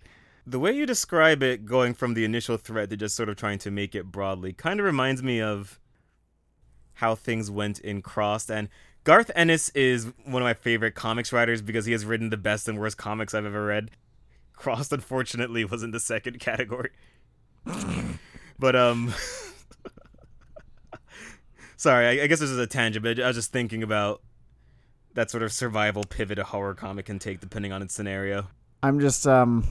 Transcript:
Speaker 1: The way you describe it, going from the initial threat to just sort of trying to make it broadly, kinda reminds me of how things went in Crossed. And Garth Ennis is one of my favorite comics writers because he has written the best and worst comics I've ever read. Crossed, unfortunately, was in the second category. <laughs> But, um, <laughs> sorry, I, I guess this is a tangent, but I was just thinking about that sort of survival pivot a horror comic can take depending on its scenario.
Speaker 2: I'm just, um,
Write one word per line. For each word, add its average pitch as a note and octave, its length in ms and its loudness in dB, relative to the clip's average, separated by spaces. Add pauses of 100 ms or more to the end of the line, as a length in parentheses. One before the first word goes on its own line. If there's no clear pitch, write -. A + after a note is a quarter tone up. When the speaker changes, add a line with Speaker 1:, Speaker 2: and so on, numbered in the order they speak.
(460)
Speaker 1:
The B2+ 140 -6
way F#3+ 140 2
you C#4+ 120 0
describe D#3+ 560 4
it, B2 240 0
going B2 280 4
from A#2+ 200 -2
the A2+ 120 2
initial A2+ 320 -2
threat A2 320 -4
to G#2+ 80 -6
just G#2 180 -4
sort A2 140 -2
of G2+ 80 -6
trying G2+ 220 -4
to G2+ 120 -8
make G2+ 240 -4
it F#2 160 -8
broadly, F#2+ 400 -4
kinda G3+ 320 -2
reminds C3+ 400 0
me A#2+ 180 0
of G2+ 380 -6 (1160)
how A2+ 200 0
things A2+ 340 -4
went G#2 300 -4
in G2+ 220 -8
Crossed. G#2+ 500 -2
And G#2+ 160 -4 (380)
Garth G3 300 8
Ennis E3 340 4
is B2+ 360 2 (200)
one B2+ 160 -2
of B2 40 0
my A#2+ 80 2
favorite A2+ 400 0
comics A#2 380 -4
writers A#2 300 2
because G#2+ 240 -2
he A#2 80 0
has G#2+ 120 -2
written A2+ 260 -2
the G#2+ 60 -2
best G#2 300 -2
and G#2+ 120 -4
worst G#2+ 180 -4
comics G#2+ 360 -6
I've G#2+ 120 -2
ever G#2 200 -4
read. G#2+ 260 -2 (640)
Crossed, C3 400 -4
unfortunately, A#2+ 720 -2
was A2 180 -6
in A#2 80 -8
the A2+ 80 -6
second A#2+ 400 -4
category. A#2+ 520 -4 (760)
<laughs> - 60 -8 (840)
But, C3 200 4
um, A#2+ 360 4 (1400)
<laughs> - 1200 -20
sorry, B2 440 6
I, C#3+ 40 2
I D3 40 2
guess D#3 120 4
this D3 100 0
is B2+ 80 -2
a A#2+ 100 0
tangent, A2 360 0
but A#2 160 0
I B2 80 2
was B2+ 80 2
just A2+ 160 -4
thinking A2+ 320 -2
about G#2 380 0 (920)
that A#2 160 0
sort A#2 120 -4
of G#2+ 80 -2
survival G#2+ 520 -2
pivot G2+ 340 -4
a G2 60 -4
horror G2 320 -4
comic G2 320 -10
can G2+ 120 -6
take F#2+ 200 -8
depending G2+ 320 -8
on F#2+ 100 -6
its F#2+ 140 -10
scenario. G2 520 -4 (360)
Speaker 2:
I'm C#3+ 160 4
just, C#3+ 260 2
um, A#2+ 460 6